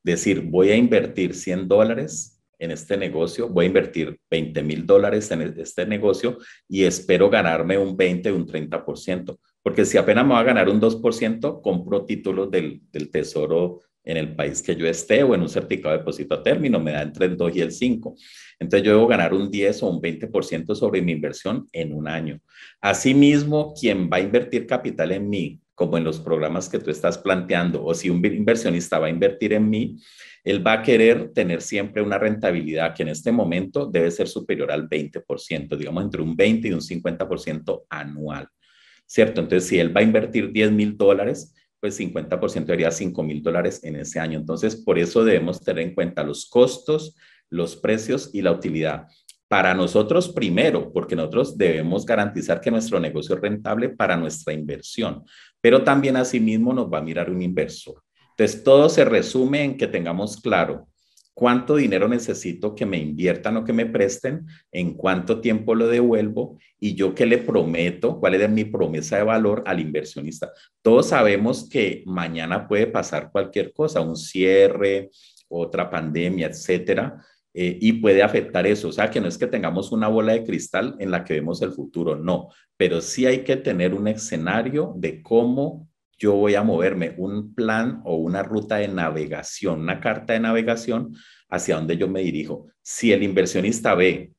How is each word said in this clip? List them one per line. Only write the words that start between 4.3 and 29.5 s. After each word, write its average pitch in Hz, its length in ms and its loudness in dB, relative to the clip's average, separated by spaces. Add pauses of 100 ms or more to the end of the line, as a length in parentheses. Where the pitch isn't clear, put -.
veinte 78 320 -2
mil 78 220 -4
dólares 101 440 4
en 85 120 -2
este 82 440 -6
negocio 104 520 0 (320)
y 95 160 2
espero 92 440 4
ganarme 87 480 2
un 95 200 -2
veinte, 92 340 2
un 87 140 -2
treinta 80 400 -8
por 73 120 -8
ciento". 92 440 -8 (200)
Porque - 220 2
si 95 140 4
apenas 107 280 4
me 131 100 4
va 117 40 6
a 113 40 4
ganar 110 260 4
un 104 100 4
dos 113 160 4
por 113 180 0
ciento, 113 480 -4
compro 95 440 -2
títulos 98 440 -4
del, 82 320 -2 (120)
del 76 180 -8
tesoro 80 720 -2 (240)
en 82 100 -6
el 78 220 -6
país 73 240 -4
que - 120 -4
yo 82 140 -2
esté 107 340 2
o 127 140 4
en 90 60 0
un 80 80 -2
certificado - 420 -4
de 76 80 2
depósito 76 360 -4
a - 80 -10
término, 135 360 2
me 78 140 -2
da 73 80 -4
entre 76 240 -2
el 90 100 0
dos 85 180 0
y 90 60 -2
el 82 140 0
cinco. - 420 -2 (420)
Entonces 95 280 2
yo 104 80 6
debo 110 120 8
ganar 92 280 4
un 98 180 0
diez 101 320 0
o 107 60 0
un 85 100 -2
veinte 82 280 -6
por - 180 -2
ciento 82 300 -6
sobre 95 260 0
mi 87 100 0
inversión 78 640 -6
en 78 200 -6
un 76 140 -6
año. 80 320 -6 (400)
Asimismo, 143 960 4
quien 95 360 0
va 85 60 0
a 92 60 2
invertir 113 440 0
capital 87 460 -2
en 101 160 -4
mí, 104 320 -6 (160)
como 85 220 0
en 82 60 0
los 80 160 -2
programas 82 480 -2
que - 100 -6
tú - 140 -4
estás 87 260 -2
planteando, 87 680 0
o 82 80 0
si 87 160 -2
un 87 160 2
inversionista 101 720 0
va 78 80 0
a 78 40 -2
invertir 98 420 0